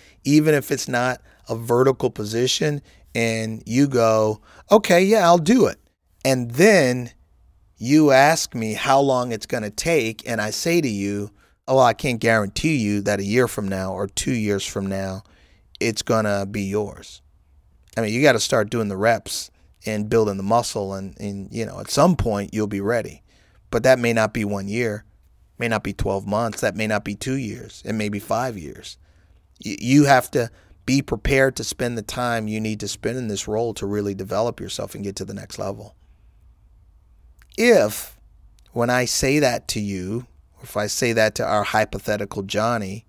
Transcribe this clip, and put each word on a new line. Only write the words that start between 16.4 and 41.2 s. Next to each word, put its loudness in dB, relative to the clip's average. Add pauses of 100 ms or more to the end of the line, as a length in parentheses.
be -6
yours." -6 (760)
I 0
mean, -2
you 0
gotta 6
start 0
doing -2
the -6
reps -2 (340)
and -4
building 2
the -6
muscle, -2
and, -10
and, -8
you -6
know, -12
at -12
some 4
point -2
you'll 0
be -4
ready. -4 (480)
But 0
that 6
may 2
not 2
be -2
one -6
year, -4 (560)
may -2
not -2
be -4
twelve -2
months, -2
that 0
may -2
not -2
be -6
two -6
years, -10
it -6
may -4
be -6
five -4
years. -14 (640)
Y-, -8
you 6
have 4
to -2 (360)
be 2
prepared 2
to -8
spend -6
the -4
time -4
you -4
need -4
to -8
spend -6
in -6
this -6
role -2
to -8
really -2
develop -4
yourself -10
and -10
get -8
to -8
the -12
next -14
level. -10 (1600)
If, 4 (560)
when 0
I 2
say 0
that 0
to -4
you, -6 (340)
if -12
I 0
say 0
that 2